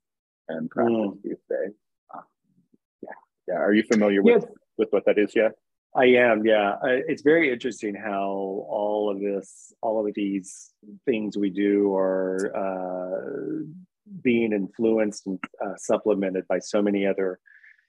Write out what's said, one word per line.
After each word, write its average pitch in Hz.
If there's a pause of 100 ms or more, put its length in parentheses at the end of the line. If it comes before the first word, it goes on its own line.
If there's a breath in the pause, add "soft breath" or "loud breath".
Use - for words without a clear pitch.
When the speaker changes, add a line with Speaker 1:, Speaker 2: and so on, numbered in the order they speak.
(500)
Speaker 1:
and 80
practice 120
Speaker 2:
Mm. 104
Speaker 1:
these -
days. - (400)
Uh, - (800)
yeah. - (360)
Yeah. 90
Are 85
you 110
familiar 104
with, 220
Speaker 2:
Yes. - (260)
Speaker 1:
with -
what 98
that 104
is 104
yet? 110 (400)
Speaker 2:
I 131
am, 120
yeah. 104
Uh, 131
it's 147
very 151
interesting 107
how 98
all 104
of 98
this, 98
all 110
of 104
these 98 (320)
things 107
we 101
do 101
are, 95
uh, 98 (560)
being 117
influenced 107
and, 95 (240)
uh, 98
supplemented 98
by 92
so 107
many 101
other 95 (500 soft breath)